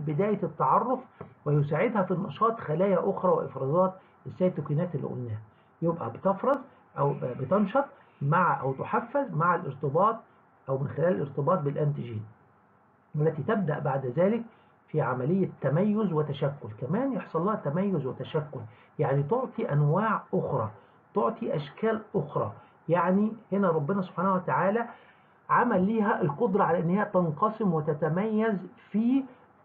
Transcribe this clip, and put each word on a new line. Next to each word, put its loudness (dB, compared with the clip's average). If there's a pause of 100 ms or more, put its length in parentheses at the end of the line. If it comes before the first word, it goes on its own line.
بداية 0
التعرف، 0 (460)
ويساعدها 2
في -2
النشاط 0
خلايا 2
أخرى 0
وإفرازات 0 (320)
السيتوكينات -2
اللي -4
قلناها. -8 (440)
يبقى -2
بتفرز 0 (400)
أو 2
بتنشط 0 (380)
مع 4
أو 0
تحفز -2
مع 4
الارتباط 0 (520)
أو -2
من -4
خلال 0
الارتباط 0
بالأنتيجين، -2 (920)
والتي 0
تبدأ 0
بعد -2
ذلك 2 (460)
في 0
عملية 0 (120)
تميز 2
وتشكل. -2 (120)
كمان -2
يحصل -4
لها 0
تميز -2
وتشكل، -6 (380)
يعني 2
تعطي -2
أنواع 2 (120)
أخرى، -2 (440)
تعطي -2
أشكال -4 (120)
أخرى. -2 (360)
يعني 4 (200)
هنا 2
ربنا 0
سبحانه 0
وتعالى 0 (640)
عمل 4
ليها 0
القدرة 0
على 2
إن 0
هي 2
تنقسم 0
وتتميز 0 (340)
في 2 (400)